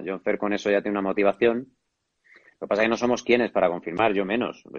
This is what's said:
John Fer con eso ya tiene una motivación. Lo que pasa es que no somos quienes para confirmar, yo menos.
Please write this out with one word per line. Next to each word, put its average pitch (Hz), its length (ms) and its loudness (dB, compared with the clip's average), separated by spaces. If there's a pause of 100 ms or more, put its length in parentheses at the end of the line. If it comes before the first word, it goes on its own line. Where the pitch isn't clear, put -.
John 92 160 -6
Fer 104 160 -2
con 104 160 -2
eso 101 160 -2
ya 101 100 4
tiene 101 180 -2
una 98 80 -2
motivación. 104 600 0 (920)
Lo 82 60 -10
que - 0 -
pasa 104 160 0
es 113 40 2
que 113 40 0
no 117 60 0
somos 120 260 0
quienes 117 280 2
para 92 180 2
confirmar, 90 460 -2
yo 98 100 0
menos. 104 400 -4 (140)